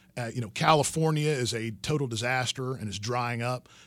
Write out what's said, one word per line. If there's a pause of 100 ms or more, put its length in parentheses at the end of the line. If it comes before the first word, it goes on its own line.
(180)
Uh,
you
know,
California
is
a
total
disaster
and
is
drying
up. (180)